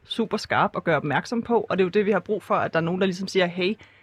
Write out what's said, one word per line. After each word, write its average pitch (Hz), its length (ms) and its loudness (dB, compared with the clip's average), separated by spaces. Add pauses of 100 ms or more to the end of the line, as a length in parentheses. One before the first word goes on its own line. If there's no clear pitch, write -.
super - 320 -4
skarp 165 400 0
at - 80 -8
gøre 160 120 2
opmærksom 151 460 -2
på, 226 280 0
og - 80 -2
det 196 40 4
er 185 40 2
jo 175 40 -2
det, 202 160 2
vi 208 40 0
har 190 100 2
brug 202 220 -4
for, - 120 -2
at 170 180 0
der 165 80 2
er 165 40 0
nogen, 180 160 0
der 196 60 2
ligesom 190 220 -2
siger, 185 180 2
"Hey, 180 280 -2 (280)